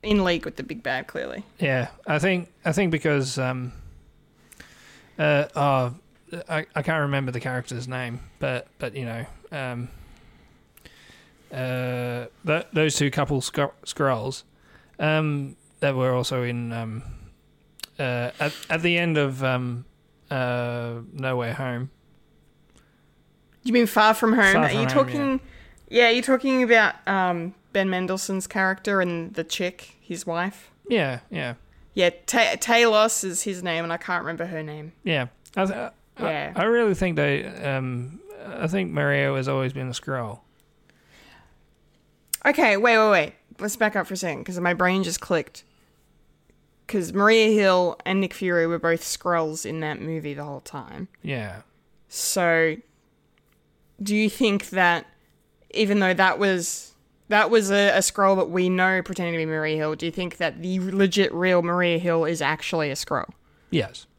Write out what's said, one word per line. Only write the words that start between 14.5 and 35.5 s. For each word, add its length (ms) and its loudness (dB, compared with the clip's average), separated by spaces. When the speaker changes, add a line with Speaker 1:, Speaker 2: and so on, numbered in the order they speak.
Speaker 2:
um, 560 -2
that 160 0
were 180 2
also 300 -2
in, 300 -4
um, 300 -8
uh, 400 -4
at, 140 -2
at 120 -2
the 160 2
end 200 2
of, 260 0
um, 420 -2
uh, 680 -4
No 220 -4
Way 160 -2
Home. 400 -4
Speaker 1:
You 100 0
mean 120 8
Far 280 6
From 200 4
Home? 200 6
Speaker 2:
Far 100 6
Speaker 1:
Are 60 4
Speaker 2:
From 100 0
Speaker 1:
you 60 2
Speaker 2:
Home, 80 0
Speaker 1:
talking? 380 2
Speaker 2:
yeah. 160 4
Speaker 1:
Yeah, 40 6
you're 140 2
talking 400 2
about, 320 6
um, 480 0
Ben 160 2
Mendelsohn's 580 -2
character 540 0
and 320 -4
the 100 -6
chick, 560 -6
his 260 -12
wife. 460 -6
Speaker 2:
Yeah, 320 0
yeah. 260 -6
Speaker 1:
Yeah, 180 4
Ta-, 300 2
Talos 720 4
is 180 -4
his 180 -6
name, 220 -4
and 80 -6
I 60 -4
can't 260 -4
remember 220 -6
her 180 -8
name. 300 -14
Speaker 2:
Yeah, 240 -2